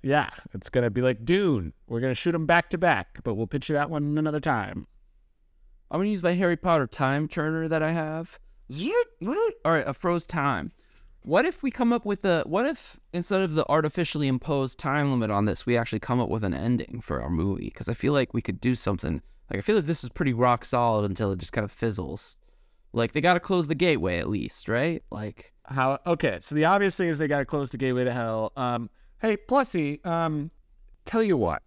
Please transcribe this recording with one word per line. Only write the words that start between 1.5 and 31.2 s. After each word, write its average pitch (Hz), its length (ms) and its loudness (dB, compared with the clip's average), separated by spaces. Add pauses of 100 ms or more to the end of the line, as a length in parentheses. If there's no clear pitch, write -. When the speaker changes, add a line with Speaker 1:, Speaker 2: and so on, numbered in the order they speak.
Speaker 1:
We're 117 120 -4
gonna 131 160 0
shoot 170 200 0
'em 160 100 -2
back 170 240 4
to 180 80 -2
back, 151 460 2
but 117 120 -2
we'll 107 120 -2
pitch 139 220 -4
you 151 60 0
that 147 140 0
one 147 280 -2
another 156 220 0
time. 123 480 -2 (1040)
Speaker 2:
I'm 165 80 -2
gonna 202 100 0
use 190 140 -2
my 175 100 4
Harry 180 220 4
Potter 160 320 2
time 143 400 0
turner 160 400 -2
that 156 160 0
I 156 80 0
have. 160 480 -4 (320)
Zoop, 330 360 0 (160)
zoop. 403 320 0 (100)
All 160 80 4
right, 151 140 2
I 139 60 -2
froze 175 340 0
time. 139 440 0 (520)
What 202 220 4
if - 180 -2
we 269 80 0
come 233 200 2
up 240 140 0
with 202 180 -2
a, 170 220 4
what 196 200 0
if - 320 -6 (140)
instead 185 300 -2
of 170 140 0
the 156 120 2
artificially 151 600 0
imposed 135 500 -2
time 143 320 0
limit 113 200 2
on 101 140 4
this, - 200 -2
we 120 100 2
actually 117 240 0
come 123 220 0
up - 80 0
with 107 160 -2
an 87 80 0
ending 110 480 -2
for 67 200 -4
our 69 80 -6
movie? 87 420 0
'Cause - 180 -8
I 117 40 -2
feel 131 200 0
like 135 200 0
we 120 80 -2
could 92 200 -8
do 127 140 2
something. 85 460 -2 (280)
Like, - 80 -4
I 98 40 -4
feel 214 140 2
like 170 100 2
this 156 180 -4
is 123 80 -10
pretty - 220 0
rock 120 300 2
solid 117 460 2
until 98 240 -2
it 90 60 -4
just 78 120 -10
kind 107 140 -2
of 98 60 -10
fizzles. 98 680 -6 (560)
Like, 117 180 0
they 151 100 -2
gotta 175 180 4
close 175 280 0
the 156 80 -2
gateway 113 440 2
at 78 100 -4
least, - 400 -6
right? 143 420 -2
Like - 420 -12 (120)
Speaker 1:
How, 135 420 0
okay, 143 340 0
so - 140 -8
the 151 100 4
obvious 196 300 4
thing 175 140 0
is 151 80 -2
they 151 100 0
gotta 139 180 0
close 143 260 -4
the 131 60 -10
gateway 127 280 0
to 123 80 0
hell. 110 420 -2
Um, 123 340 -4 (300)
hey, 220 180 0
Plussy, 170 680 0
um, 165 440 -2 (560)
tell 226 160 0